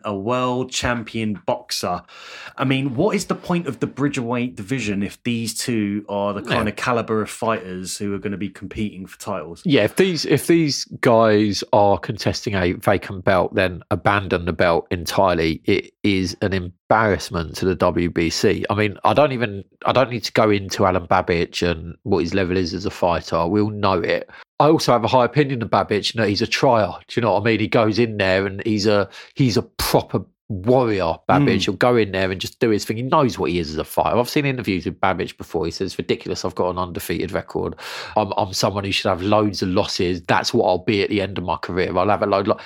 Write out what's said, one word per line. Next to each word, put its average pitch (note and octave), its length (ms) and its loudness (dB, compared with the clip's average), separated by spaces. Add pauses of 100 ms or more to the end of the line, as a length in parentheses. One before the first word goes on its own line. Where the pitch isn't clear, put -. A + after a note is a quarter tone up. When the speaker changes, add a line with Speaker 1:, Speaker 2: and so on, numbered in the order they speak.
Speaker 1:
a G#2+ 100 -4
world B2 560 -2
champion A2+ 760 -4
boxer. G2 560 -4 (560)
I C3+ 60 -2
mean, C3+ 300 0
what F#3 220 0
is G3 100 -4
the E3 80 -2
point F3 320 -4
of C3+ 140 -8
the D3+ 60 -2
Bridgerweight B2+ 680 -2
division G#2 460 -4
if F#2+ 200 -8
these A#2 320 -4
two G#2 520 -2
are G2+ 280 -2
the G2 80 -6
Speaker 2:
Yeah. - 140 -2
Speaker 1:
kind A2 120 0
of G2+ 80 -6
caliber A2+ 460 -2
of - 80 -6
fighters F#2 680 -6
who G2+ 180 -4
are G2 40 -6
gonna G2+ 180 -6
be F#2+ 140 -6
competing F#2+ 560 -8
for - 120 -20
titles? E2+ 460 -10
Speaker 2:
Yeah, C3+ 200 6
if - 120 0
these, F#3 300 2
if D3 220 2
these E3 360 2 (160)
guys G#2+ 720 4
are G2+ 240 6
contesting G#2 580 -4
a F2+ 200 2
vacant F#2+ 500 -2
belt, F#2+ 300 2
then F#2 360 0
abandon F#2 540 0
the E2+ 80 -2
belt E2+ 380 2
entirely. E2+ 760 0
It - 380 -2
is F#2+ 400 0
an G2 100 0
embarrassment F#2 1040 0
to - 80 -4
the F2+ 100 2
W E2+ 360 0
B E2+ 180 0
C. F#2+ 400 0
I G#2 60 -2
mean, G2+ 280 -2
I G#2 120 2
don't C#3+ 180 4
even, G#2+ 320 -6 (220)
I - 60 2
don't - 180 2
need A#2+ 140 -6
to - 80 -8
go A2+ 180 4
into G2 340 0
Alan F2+ 220 2
Babich F2+ 640 0
and E2+ 340 -6
what G2 160 0
his E2+ 160 -2
level F#2 240 0
is F2+ 160 -2
as F2+ 100 -8
a G2 60 -4
fighter. E2+ 560 -2
We G#2 160 2
all G#2+ 80 0
know G2+ 300 0
it. - 280 -2 (300)
I D3 100 6
also D3+ 240 4
have A#2 120 4
a A#2 40 0
high B2 160 6
opinion C3+ 380 0
of G2 80 -6
Babich G2+ 440 0
and A2+ 80 0
that G#2 60 2
he's G#2 140 0
a G#2+ 40 2
trier. A2 460 2 (160)
Do - 100 -4
you A#2 40 2
know A2 100 4
what F#2+ 80 2
I G#2 40 -6
mean? A2 160 2
He G#2+ 80 0
goes A2 300 2
in A2 200 2
there F#2+ 280 4
and G2 200 -6
he's G#2+ 200 0
a, G#2 220 4 (260)
he's B2 220 2
a A2 60 2
proper - 600 -2 (280)
warrior, G2+ 640 2 (160)
Babich. C#3 160 8 (140)
Speaker 1:
Mm. - 40 -2
Speaker 2:
He'll G#2 120 -2
go B2 200 2
in G#2 160 2
there F#2+ 180 0
and F#2+ 80 -4
just - 220 -10
do B2 80 4
his G#2 160 2
thing. A2 140 -4
He A#2+ 40 -6
knows C3 360 2
what D#2+ 120 0
he F2 80 0
is D#2 120 -4
as D#2 80 -6
a D#2 60 -4
fighter. D#2+ 340 0
I've A#2+ 100 0
seen D3 160 0
interviews A2 400 -2
with - 160 -6
Babich F#2 380 -2
before. E2+ 260 -4
He E2 60 -2
says, F#2 220 -6
"It's - 60 -6
ridiculous. - 460 -4
I've F#2 120 -6
got F2+ 140 -2
an F2+ 80 -6
undefeated E2+ 540 -6
record. F2 420 -6 (440)
I'm, G2+ 180 0
I'm G2+ 160 -2
someone G2+ 320 -2
who G2 80 -4
should - 160 -2
have F2+ 140 0
loads G#2 400 2
of F#2+ 80 -2
losses. F#2 520 -2
That's - 300 0
what G#2+ 140 2
I'll F2+ 180 0
be G2+ 180 0
at - 60 0
the G2+ 140 0
end F#2+ 160 -6
of F2 60 -6
my E2+ 120 -4
career. F2 400 -2
I'll F#2 140 2
have F#2+ 120 2
a G#2 40 0
load." G2 220 0
Like, A2 180 0